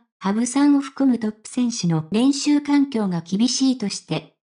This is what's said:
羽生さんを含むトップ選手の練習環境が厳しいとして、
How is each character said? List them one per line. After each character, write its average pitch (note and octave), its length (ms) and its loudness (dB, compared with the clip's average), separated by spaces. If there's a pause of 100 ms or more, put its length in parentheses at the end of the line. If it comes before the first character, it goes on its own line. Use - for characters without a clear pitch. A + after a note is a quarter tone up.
(200)
羽 G#3+ 260 0
生 - 0 -
さ C#4+ 200 2
ん C#4+ 80 6
を C#4 60 2
含 C#4 280 -2
む A3+ 120 2
ト G#3+ 80 -4
ッ - 20 -4
プ - 180 -14
選 B3 220 -2
手 A3+ 160 -4
の D#3+ 240 0
練 B3 220 2
習 D4 280 0
環 C#4+ 300 2
境 A3 160 -2
が F3 140 -4
厳 G3+ 260 0
し C4+ 240 0
い B3+ 80 -2
と G3+ 100 -6
し - 120 -8
て、 - 340 -8 (120)